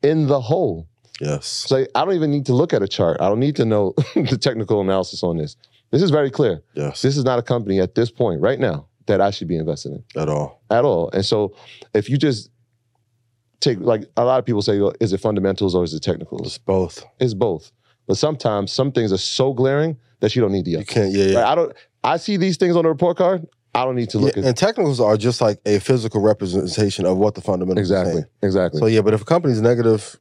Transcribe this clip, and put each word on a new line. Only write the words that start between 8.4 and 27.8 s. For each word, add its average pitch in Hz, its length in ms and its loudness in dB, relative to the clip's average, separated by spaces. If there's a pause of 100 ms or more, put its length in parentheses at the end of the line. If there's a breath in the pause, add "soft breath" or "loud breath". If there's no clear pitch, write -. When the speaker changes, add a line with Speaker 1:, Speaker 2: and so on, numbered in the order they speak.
Speaker 1:
right 110 180 0
now, 87 280 -2 (200)
that 98 140 2
I 101 100 2
should 104 180 -10
be 87 80 -2
invested 80 360 -6
in. - 120 -14 (160)
Speaker 2:
At 76 80 -2
all. 76 420 -4
Speaker 1:
At 120 140 2
all. 92 280 0
And 98 120 -2
so 104 300 -2 (400 loud breath)
if 107 160 0
you 135 80 0
just 135 320 -2 (1080)
take, 120 200 0
like, 110 240 0 (120)
a 120 80 2
lot 127 140 2
of 117 60 -2
people 104 180 -2
say, 101 180 0
"Well, 98 200 2
is 104 120 0
it 95 80 -2
fundamentals 98 540 0
or 90 100 2
is 80 100 -6
it 76 60 -6
technicals?" - 460 -6
Speaker 2:
It's - 120 -12
both. 92 460 -2 (160)
Speaker 1:
It's 123 140 0
both. 92 380 -4 (340)
But 95 100 0
sometimes 110 560 -2
some 135 200 0
things 110 200 0
are 95 60 0
so - 340 -2
glaring 135 440 0 (240)
that 110 140 0
you 123 80 2
don't 101 100 2
need 92 120 -2
the 85 80 -4
Speaker 2:
You 80 60 -2
Speaker 1:
other. - 80 -6
Speaker 2:
can't, 98 260 0
yeah, 98 140 2
yeah. 95 100 4
Speaker 1:
Like, 107 100 2
I 135 80 2
don't, 165 180 0 (320 soft breath)
I 143 120 2
see 202 200 -2
these 180 200 0
things 175 180 2
on 170 80 4
the 165 60 4
report 170 280 0
card. 180 300 0 (280)
I 120 100 2
don't 131 100 -2
need 120 160 -2
to - 80 -2
look 135 180 2
Speaker 2:
Yeah, 101 60 -4
Speaker 1:
at 135 60 2
Speaker 2:
and 123 80 0
technicals 175 440 0
are 107 160 4
just 113 240 0
like 107 240 2
a 104 140 2
physical 113 420 0
representation 98 840 0
of 92 100 2
what 104 180 2
the - 60 -12
fundamentals 92 500 -2